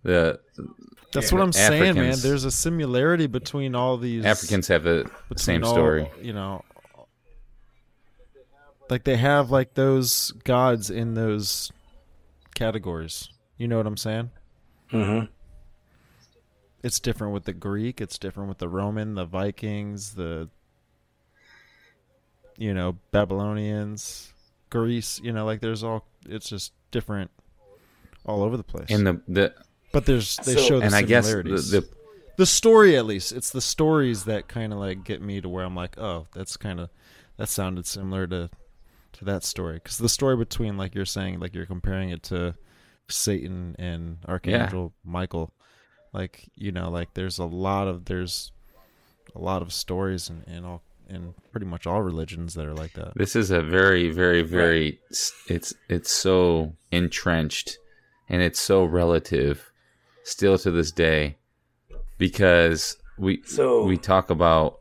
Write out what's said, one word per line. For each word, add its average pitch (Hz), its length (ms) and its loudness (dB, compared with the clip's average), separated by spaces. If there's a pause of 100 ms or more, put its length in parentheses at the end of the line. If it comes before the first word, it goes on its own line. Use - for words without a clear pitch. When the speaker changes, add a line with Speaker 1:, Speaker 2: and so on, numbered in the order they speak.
Speaker 1:
The 85 380 2 (720)
Speaker 2:
That's 139 200 0
Speaker 3:
Yeah. 185 60 4
Speaker 2:
what 190 60 6
I'm 175 80 2
saying, 196 280 6
man. 180 160 8
Speaker 1:
Africans 131 260 2
Speaker 2:
There's 135 220 2
a 135 60 -2
similarity 156 760 2
between 131 480 -4
all 127 220 2
these, 117 300 -2
Speaker 1:
Africans 104 420 2
have 82 160 4
the 82 260 2 (200)
Speaker 2:
between - 80 -8
Speaker 1:
same 82 260 2
Speaker 2:
all, 80 80 2
Speaker 1:
story. 78 380 4 (100)
Speaker 2:
you 113 140 -10
know, 98 280 -8 (2250)
like, 123 140 -2
they 131 120 4
have, 139 340 4
like, 131 220 2
those 135 600 2 (120)
gods 123 460 2
in 113 240 -4
those 107 580 -2 (800)
categories. 92 760 -6 (260)
You 117 120 -6
know 117 100 0
what 107 80 0
I'm 107 100 -4
saying? 113 340 -6 (640)
Speaker 3:
Mm-hmm. 110 340 0 (1600)
Speaker 2:
It's - 180 -4
different 107 320 -4
with 101 120 -6
the 95 100 -8
Greek. 104 480 -6
It's - 160 -12
different 98 320 -10
with 92 80 -12
the 87 100 -6
Roman, 107 460 -4
the 95 100 -4
Vikings, 101 920 -8
the, 82 340 -8 (2000)
you 107 160 -2
know, 90 240 -4 (120)
Babylonians, 104 1200 -4 (340)
Greece. 117 560 -4
You 117 80 -6
know, 110 140 -4
like, 110 160 -4
there's 113 200 -4
all, 113 220 -6 (240)
it's 104 220 -12
just 101 240 -12 (160)
different 104 400 -6 (960)
all 104 160 0
over 113 160 0
the 104 40 -6
place. - 280 -10
Speaker 1:
And 104 160 4
the, 87 200 0
the 95 280 2 (400)
Speaker 2:
But 147 100 2
there's, 123 400 2
they 127 120 2
Speaker 3:
So 143 40 6
Speaker 2:
show 131 200 6
the 117 40 0
Speaker 1:
and 104 100 4
I 104 60 6
guess 117 240 6
the, 110 60 2
Speaker 2:
similarities. 95 400 0
Speaker 1:
the 95 180 2 (480)
Speaker 2:
The 185 100 6
story, 214 520 8
at 110 80 2
least, 101 260 -4
it's 123 160 -8
the 127 140 -6
stories 139 640 0
that 107 220 -4
kinda, 110 280 -8
like, 95 280 -8
get - 180 -8
me 98 180 -8
to 90 80 -10
where 92 160 -6
I'm 90 100 -8
like, 90 240 -8
"Oh, 87 360 -8
that's - 240 -12
kinda, 87 320 -8 (480)
that 104 100 -6
sounded 92 380 -4
similar 95 400 -6
to, 87 240 -6 (600)
to - 120 -20
that 98 180 -4
story." 85 380 -8
'Cause - 160 -12
the 117 140 0
story 135 260 2
between, 113 400 -4
like 95 180 -6
you're 98 120 -4
saying, 95 340 -6
like, 92 140 -10
you're 87 100 -8
comparing 92 460 -4
it 85 140 -10
to 87 320 -4 (520)
Satan 90 720 -4
and 82 400 -8 (100)
Archangel 92 640 -4 (100)
Speaker 1:
Yeah. 85 80 -14
Speaker 2:
Michael. 85 440 -6 (580)
Like, - 420 -12
you 101 160 -8
know, 87 200 -6
like, 85 240 -8
there's 92 240 -6
a 90 60 -4
lot 95 440 -2
of, 87 160 -8
there's 90 480 -8 (800)
a - 60 -14
lot 92 220 -4
of 85 100 -10
stories 92 580 -6
in, 80 160 -16
in 87 180 -14
all, 90 160 -14 (280)
in 87 260 -14 (160)
pretty 104 160 -8
much 85 220 -8
all 101 140 -2
religions 85 520 -6
that 80 120 -8
are 76 60 -8
like 78 200 -10
that. 82 240 -12
Speaker 1:
This - 180 -2
is 107 160 2
a 90 100 4
very, 90 500 4
very, 87 320 4
Speaker 3:
Right. 80 80 -2
Speaker 1:
very, 82 500 4 (100)
s-, - 220 -4 (160)
it's, - 260 -4 (140)
it's 87 240 -2
so 85 640 2 (160)
entrenched 85 840 0 (500)
and 90 140 2
it's - 180 0
so 95 240 6
relative 80 880 2 (500)
still 98 360 2
to 95 120 0
this 85 220 0
day 78 440 2 (800)
because 85 800 4 (220)
we, 95 260 0
Speaker 3:
So 123 400 2
Speaker 1:
we 92 140 2
talk 92 320 2
about 80 500 4